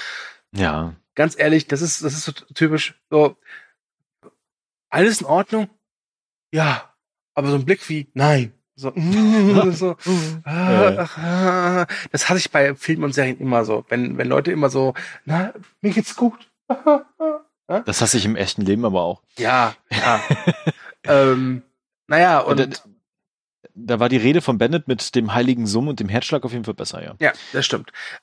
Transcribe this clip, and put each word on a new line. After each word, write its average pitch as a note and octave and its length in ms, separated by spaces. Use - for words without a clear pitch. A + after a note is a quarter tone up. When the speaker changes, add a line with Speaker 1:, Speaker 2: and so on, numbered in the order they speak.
Speaker 1:
Ja. E2 420
Speaker 2:
ganz D#3 240
ehrlich, D3+ 300
das C#3+ 120
ist, E3 220
das D3 120
ist D#3 100
so D#3 80
typisch, D#3 540
so, D3+ 280
"Alles G#3 300
in - 60
Ordnung?" A3 420
"Ja." D#3 400
Aber C#3 160
so C#3+ 60
ein C#3 80
Blick F#3+ 240
wie, D3+ 260
"Nein." C3+ 380
So, C3+ 160
<laughs> G3+ 800
so, F3 320
Speaker 1:
Mhm. D#3+ 400
Speaker 2:
ah, F3 260
Speaker 1:
Ja. G3 280
Speaker 2:
ach, E3+ 200
ah. F3+ 680
Das - 160
hatte F#3 100
ich - 120
bei C#3+ 240
Filmen D#3+ 300
und C#3 100
Serien C3 260
immer B2 240
so. G#2+ 240
Wenn, B2 300
wenn B2+ 100
Leute C#3+ 240
immer D3 180
so, C3 240
"Na, F3 280
mir G3+ 120
geht's - 240
gut." - 320
<laughs> C4+ 100
Ja? G3 120
Speaker 1:
Das G#2 200
hasse A#2 180
ich G2 60
im G#2+ 120
echten G2+ 260
Leben G2+ 220
aber F#2+ 180
auch. F2 200
Speaker 2:
Ja, A#2 360
ja. A2 380
Speaker 1:
<laughs> - 800
Speaker 2:
Ähm, C3 540
naja, D#3+ 320
Speaker 1:
Und C#3 200
Speaker 2:
und C3+ 140
Speaker 1:
da, - 60
da A2+ 260
war A#2+ 80
die C3 80
Rede C3 240
von B2 180
Bennett C#3 300
mit - 260
dem A2+ 200
heiligen A#2+ 320
Summ A2+ 220
und A#2+ 120
dem G2+ 80
Herzschlag A#2+ 360
auf A#2 80
jeden A#2 120
Fall G#2 100
besser, - 280
ja. D#2 180
Speaker 2:
Ja, D3+ 120
das - 140
stimmt. - 260